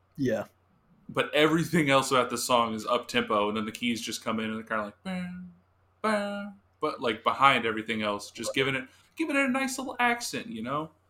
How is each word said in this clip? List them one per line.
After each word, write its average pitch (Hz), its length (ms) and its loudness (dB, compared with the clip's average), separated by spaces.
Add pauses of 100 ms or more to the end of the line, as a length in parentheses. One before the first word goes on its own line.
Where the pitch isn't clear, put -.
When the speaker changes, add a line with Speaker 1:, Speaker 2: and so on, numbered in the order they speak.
(180)
Speaker 1:
Yeah. 113 300 0 (600)
Speaker 2:
But - 260 -4
everything 156 560 4
else 135 220 4
about 123 180 4
the 120 80 -4
song 117 380 2
is 107 100 -6
up-tempo, 113 600 0
and 107 100 -2
then 107 80 -2
the 110 60 -6
keys 120 300 -2
just - 220 -8
come 110 160 -2
in 110 120 -4
and 110 60 -6
they're 110 60 -10
kinda 110 220 -4
like, - 180 -16
"Bam, 180 500 -8 (480)
bam," 202 600 -2 (200)
but, 151 200 -4
like, 113 220 0
behind 127 420 6
everything 110 380 -2
else, 104 280 -2
just 110 180 -6
Speaker 1:
Right. - 60 -6
Speaker 2:
giving 135 200 2
it, 254 120 -6 (280)
giving 311 200 -4
it 277 100 4
a 262 40 0
nice 262 300 -2
little 262 200 -6
accent, 240 480 -2
you 113 140 -8
know? 143 300 -4 (180)